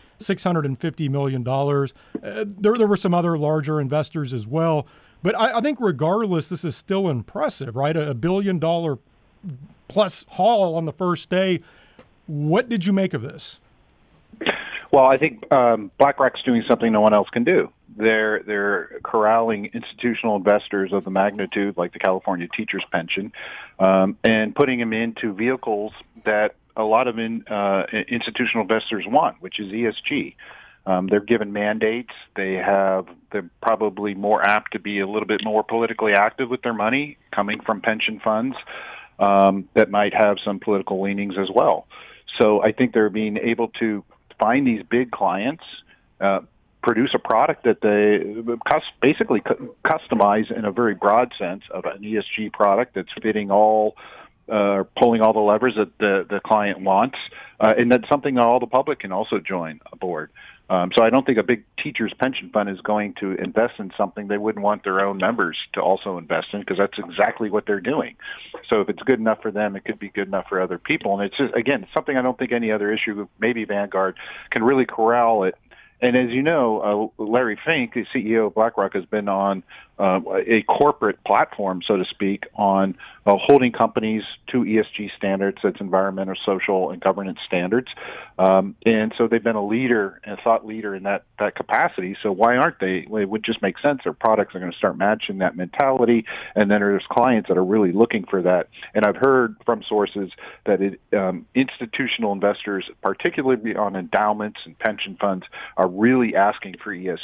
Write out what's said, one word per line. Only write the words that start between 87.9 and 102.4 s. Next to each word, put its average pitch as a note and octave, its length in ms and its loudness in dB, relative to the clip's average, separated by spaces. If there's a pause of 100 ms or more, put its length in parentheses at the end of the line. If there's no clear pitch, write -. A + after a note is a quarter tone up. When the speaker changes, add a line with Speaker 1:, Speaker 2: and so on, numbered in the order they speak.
Speaker 2:
Um, F#2+ 380 4 (100)
and A2 320 2
so A2+ 100 2
they've A2+ 160 0
been A2+ 120 0
a G#2 100 -2
leader, A2 580 0
a G#2 140 -10
thought A2+ 300 2
leader G#2+ 260 -8
in F#2+ 160 -10
that, G2 140 -2 (160)
that G#2 160 -2
capacity. G2 640 -2
So G#2 100 0
why A2+ 260 4
aren't D#3 220 2
they? F#2 300 -2
Well, G#2+ 140 -2
it F#2+ 60 -4
would G#2+ 140 -4
just A2+ 200 -4
make F#2+ 160 -2
sense. D3 240 0
Their E2+ 100 -4
products G#2+ 400 2
are F#2 60 -10
gonna F2 140 -8
start F2+ 260 -2
matching G2+ 400 0
that F2+ 160 0
mentality, A#2+ 720 2 (300)
and G2+ 140 4
then G#2 120 4
there's G2+ 280 0
clients A#2+ 400 2
that F2 80 2
are F#2 80 4
really G2 260 4
looking G#2 340 2
for F#2 180 0
that. F2+ 260 2 (240)
And G#2 100 0
I've G#2 140 2
heard B2+ 380 2 (100)
from A2 160 0
sources G2+ 480 -2 (360)
that G2 140 2
it, G2 220 -2 (100)
um, F#2 440 0
institutional A#2+ 800 -2
investors, G2+ 540 -2 (140)